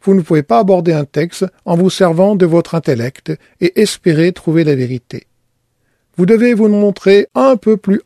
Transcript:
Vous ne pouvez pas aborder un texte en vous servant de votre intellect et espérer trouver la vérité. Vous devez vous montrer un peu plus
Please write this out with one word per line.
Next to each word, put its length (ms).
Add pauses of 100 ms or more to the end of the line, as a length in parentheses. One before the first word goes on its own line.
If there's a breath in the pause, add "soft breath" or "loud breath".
Vous 100
ne 80
pouvez 220
pas 160
aborder 340
un 100
texte 420 (200)
en 100
vous 140
servant 460
de 100
votre 300
intellect 580 (260 soft breath)
et 220
espérer 500
trouver 320
la 120
vérité. 500 (920)
Vous 100
devez 280
vous 140
montrer 680
un 220
peu 200
plus 280